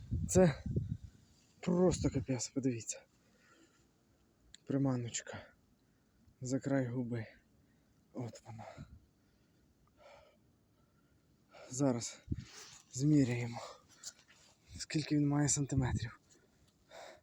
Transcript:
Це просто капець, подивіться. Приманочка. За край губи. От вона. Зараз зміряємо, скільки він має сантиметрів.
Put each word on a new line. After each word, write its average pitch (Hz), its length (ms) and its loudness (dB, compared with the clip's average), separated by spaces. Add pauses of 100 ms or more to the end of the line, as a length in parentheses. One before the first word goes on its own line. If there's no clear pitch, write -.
(300)
Це 180 340 6 (960)
просто 175 500 2
капець, 131 400 -2
подивіться. 123 520 -4 (1700)
Приманочка. 131 720 0 (1040)
За 127 180 -2
край 139 280 0
губи. 117 380 -4 (880)
От 117 320 -10
вона. 113 200 -14 (3000)
Зараз 127 500 0 (760)
зміряємо, 123 680 2 (1200)
скільки - 380 -2
він 147 120 4
має 143 220 4
сантиметрів. 131 680 0 (1040)